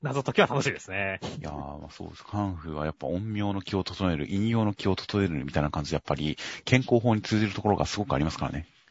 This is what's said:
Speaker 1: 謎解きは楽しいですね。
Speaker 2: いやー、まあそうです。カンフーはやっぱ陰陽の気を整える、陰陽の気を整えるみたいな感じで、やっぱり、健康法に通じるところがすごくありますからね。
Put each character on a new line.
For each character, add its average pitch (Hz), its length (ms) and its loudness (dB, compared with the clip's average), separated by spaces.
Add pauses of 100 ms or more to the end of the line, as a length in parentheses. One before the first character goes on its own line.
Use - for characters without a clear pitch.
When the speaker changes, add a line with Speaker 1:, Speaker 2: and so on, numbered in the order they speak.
Speaker 1:
謎 135 220 -2
解 - 120 -4
き 202 60 6
は 170 60 6
楽 - 160 0
し - 40 -2
い 123 40 0
で 85 80 -6
す - 100 -16
ね。 95 300 -4 (200)
Speaker 2:
い - 40 -8
や 80 60 -6
ー、 73 40 -8
ま 73 340 -10
あ - 40 -18
そ 87 140 -12
う 82 40 -12
で 82 60 -16
す。 - 80 -20
カ 104 180 -4
ン 95 140 -2
フ 82 140 -10
ー 78 40 -6
は 76 120 -2
や 78 60 -2
っ - 40 -6
ぱ 69 120 -8
陰 104 320 -2
陽 101 140 0
の 95 80 -4
気 - 140 -4
を 92 80 2
整 92 280 0
え 80 40 2
る、 73 120 -2
陰 101 200 0
陽 113 160 4
の 104 100 2
気 - 140 -4
を 95 80 4
整 - 280 0
え 95 40 4
る 73 180 -2
み 71 60 -8
た - 80 0
い 73 40 4
な 73 80 0
感 76 120 -2
じ 73 80 -6
で、 82 40 2
や 71 40 2
っ - 40 -12
ぱ 71 120 0
り、 76 220 -2 (280)
健 127 160 6
康 123 180 4
法 113 160 4
に 104 60 0
通 107 180 2
じ 110 60 4
る 101 80 0
と 104 80 -6
こ 104 80 4
ろ 101 60 6
が 76 100 2
す - 140 -2
ご 104 60 -2
く 69 100 2
あ - 20 4
り 71 80 2
ま 78 60 0
す - 60 -6
か - 80 -4
ら 64 80 -2
ね。 73 120 -6 (260)